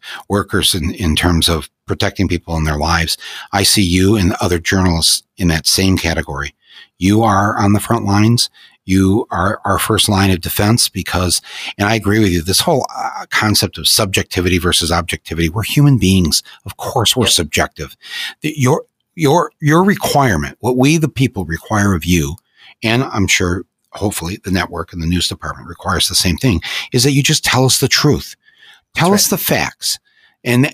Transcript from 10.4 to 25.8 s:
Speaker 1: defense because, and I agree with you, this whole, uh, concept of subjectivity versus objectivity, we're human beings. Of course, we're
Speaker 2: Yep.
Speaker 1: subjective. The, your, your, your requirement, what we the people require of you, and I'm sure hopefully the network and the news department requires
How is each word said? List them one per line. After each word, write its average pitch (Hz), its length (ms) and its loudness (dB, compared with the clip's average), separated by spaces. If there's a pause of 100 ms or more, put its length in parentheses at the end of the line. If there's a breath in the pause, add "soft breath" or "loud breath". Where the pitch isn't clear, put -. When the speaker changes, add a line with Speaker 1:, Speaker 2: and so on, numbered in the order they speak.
Speaker 1:
defense 104 480 0
because, 90 520 -2 (360 loud breath)
and 101 100 0
I 110 80 0
agree 104 240 2
with 104 120 4
you, 85 100 0
this 90 180 -2
whole, 156 260 0 (100)
uh, - 360 -8
concept - 460 0
of 80 100 -4
subjectivity 92 720 0
versus 85 320 0
objectivity, 82 580 -4
we're 101 140 -4
human 143 340 4
beings. 92 460 2 (220 loud breath)
Of - 120 -16
course, - 380 -2
we're 120 100 2
Speaker 2:
Yep. - 60 0
Speaker 1:
subjective. 76 640 -4 (440 loud breath)
The, 156 140 -6
your, 147 300 2 (300)
your, 156 440 2
your 160 240 4
requirement, 127 760 0
what 127 180 0
we 143 200 4
the 156 120 0
people 113 360 -2
require 101 500 0
of 78 100 -4
you, 85 300 0 (480 soft breath)
and 117 200 0
I'm 92 240 -2
sure 90 380 -2 (260)
hopefully 87 520 -6
the 92 80 -6
network 85 420 -4
and 85 80 -8
the 80 60 -4
news 87 200 0
department - 400 -10
requires 90 400 -4